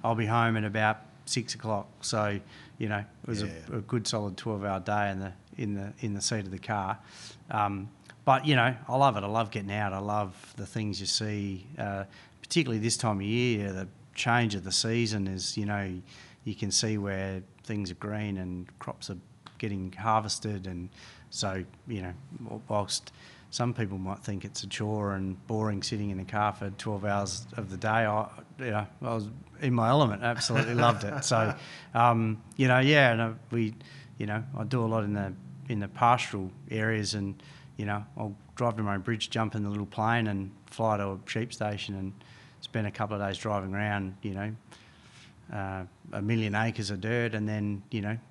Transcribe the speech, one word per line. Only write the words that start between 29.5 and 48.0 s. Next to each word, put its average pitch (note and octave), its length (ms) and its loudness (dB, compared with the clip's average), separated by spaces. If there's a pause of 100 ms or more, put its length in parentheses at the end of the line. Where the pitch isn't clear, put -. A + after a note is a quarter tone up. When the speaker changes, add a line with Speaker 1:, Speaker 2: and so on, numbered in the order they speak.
Speaker 1:
in C3 120 2
my A2+ 140 6
element. A#2+ 340 6
Absolutely A#2+ 520 0
loved A#2 320 6
it. - 180 -4
So, A2 320 2 (200)
Speaker 2:
<laughs> - 180 -18
Speaker 1:
um, A#2 480 6 (160)
you C3+ 100 6
know, B2+ 120 8
yeah, C3+ 340 8
and, A2+ 80 2
uh, A2+ 80 2 (220)
we, A2+ 220 2 (440)
you G#2+ 80 -4
know, G#2+ 180 -2 (140)
I A2 80 -2
do B2+ 180 0
a - 40 2
lot A2 180 2
in G#2 80 0
the, G2 180 0 (380)
in A2 100 0
the G2+ 80 -4
pastoral G2+ 640 4 (180)
areas, G#2+ 440 0
and G2 280 -2 (360)
you G#2+ 80 -4
know, G#2 180 -2 (140)
I'll G#2 180 -6 (200)
drive A#2+ 220 0
to A2 60 0
my G2+ 140 0
bridge, G#2+ 320 -2
jump A2 260 0
in G#2+ 80 0
the G2+ 60 -2
little G2+ 160 -2
plane A2 420 2
and G2 240 -2 (140)
fly A2 320 2
to G2 140 -2
a F#2+ 160 -6
sheep A#2 260 -4
station G#2 420 -4
and F#2+ 160 -6 (500)
spend A2 260 -2
a G2+ 40 -4
couple G#2+ 240 -2
of G2+ 120 -2
days F#2+ 100 -2
driving G2 360 -2
around, G2+ 500 0
you G2+ 100 -4
know, G#2 220 -4 (960)
uh, F#2+ 300 -4 (280)
a G#2 100 -4
million G#2+ 340 2
acres A2 340 0
of G2 120 -4
dirt A#2 340 0
and G#2 120 0
then, G#2 440 -2
you A2 100 -2